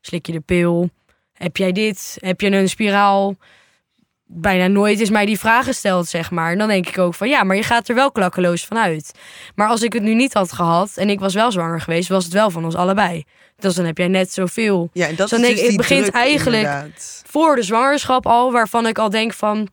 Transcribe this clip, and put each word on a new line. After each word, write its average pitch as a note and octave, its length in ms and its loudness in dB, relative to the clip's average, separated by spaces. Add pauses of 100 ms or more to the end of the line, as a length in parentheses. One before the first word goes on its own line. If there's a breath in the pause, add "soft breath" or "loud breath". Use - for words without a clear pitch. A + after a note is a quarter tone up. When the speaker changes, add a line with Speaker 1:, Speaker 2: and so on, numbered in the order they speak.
Speaker 1:
slik - 240 -8
je E3+ 60 -8
de D#3+ 80 -6
pil? F3 500 0 (440)
Heb - 240 -6
jij F#3 140 0
dit? G#3+ 480 -4
Heb F#3 220 -4
je G3+ 100 2
een F#3+ 180 2
spiraal? G3+ 680 2 (920 soft breath)
Bijna F3+ 400 0
nooit G3+ 320 2
is A3 100 0
mij G#3 160 2
die G#3 140 -2
vraag A#3 260 2
gesteld, F#3+ 420 -2
zeg E3 240 -6
maar. E3 200 -2
En F3+ 60 -2
dan G#3+ 100 0
denk F#3+ 200 0
ik - 100 -8
ook F3 160 2
van, G#3+ 160 -4
ja, C4+ 140 2
maar F#3+ 120 2
je G#3+ 80 0
gaat A#3 260 0
er A#3 60 0
wel C4+ 160 2
klakkeloos F3+ 540 0
van A3 120 -6
uit. E3+ 340 -2 (440 loud breath)
Maar G#3 120 2
als A3+ 140 0
ik A#3 120 0
het A3 100 -2
nu A3 100 2
niet B3+ 200 2
had F#3+ 180 0
gehad F3 440 0
en G3 140 -2
ik G3+ 100 0
was F#3+ 140 -2
wel A3 180 2
zwanger E3 300 -4
geweest, E3+ 280 -2
was F#3+ 140 2
het E3+ 100 -8
wel G#3 180 2
van E3 140 -6
ons E3 100 -4
allebei. F3+ 480 0 (340 soft breath)
Dus F#3 180 -2
dan F3 100 0
heb D#3+ 120 -4
jij F3+ 100 0
net F#3 260 0
zoveel. F#3+ 600 -2
Speaker 2:
Ja, F3 140 -2
en D#3+ 80 -4
dat F#3+ 140 -2
Speaker 1:
Dus A#3 100 2
dan - 0 -
Speaker 2:
is A#3+ 60 4
Speaker 1:
denk A#3+ 140 2
Speaker 2:
dus - 0 -
Speaker 1:
ik, - 20 0
het A#3+ 80 2
Speaker 2:
die G#3 80 2
Speaker 1:
begint - 240 2
Speaker 2:
druk, G3+ 140 0
Speaker 1:
eigenlijk B3 480 2
Speaker 2:
inderdaad. D3 640 -8
Speaker 1:
voor D4+ 280 2
de A#3+ 80 -2
zwangerschap B3+ 640 0
al, B3 260 2
waarvan A#3 360 0
ik A3 100 -2
al G#3+ 120 0
denk A3 240 -2
van G#3 400 -4